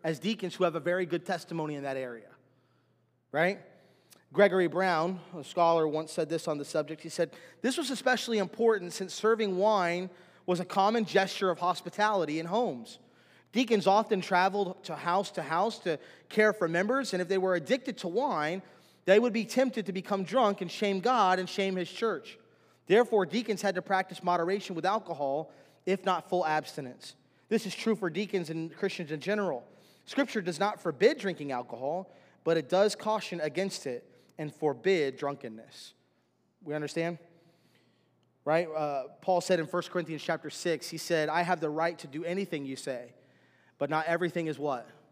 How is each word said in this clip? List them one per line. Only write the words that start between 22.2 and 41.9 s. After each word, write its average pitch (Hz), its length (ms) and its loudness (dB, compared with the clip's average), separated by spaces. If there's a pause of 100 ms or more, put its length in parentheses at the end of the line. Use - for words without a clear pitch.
Therefore, 214 400 4
deacons 208 360 -2
had 196 120 0
to 180 80 -4
practice 190 400 -2
moderation 175 540 0
with 160 100 -2
alcohol, 156 640 -2 (360)
if 190 180 0
not 180 240 0
full 170 180 2
abstinence. 151 720 -4 (320)
This 220 180 0
is 180 80 -6
true 220 220 0
for 196 140 -2
deacons 180 400 -4
and 160 260 -6
Christians 185 340 -4
in 151 100 -6
general. 185 440 -2 (400)
Scripture 233 360 0
does 165 200 -2
not 202 200 0
forbid 190 380 4
drinking 160 320 -6
alcohol, 131 600 -6 (320)
but 165 120 4
it 160 120 -2
does 202 260 4
caution 208 460 -4
against 160 460 -4
it 123 180 -8 (340)
and 151 160 -8
forbid 143 600 0
drunkenness. 123 800 -10 (680)
We 147 120 -6
understand? 165 440 -2 (1300)
Right? 165 240 2
Uh, 147 360 -2 (160)
Paul 180 200 2
said 180 180 2
in 160 80 -2
First 170 240 -4
Corinthians 160 320 -4
chapter 160 280 -4
six, - 380 -4
he 165 100 -10
said, 156 300 0
"I 165 140 2
have 170 180 0
the 156 100 -2
right 160 280 -2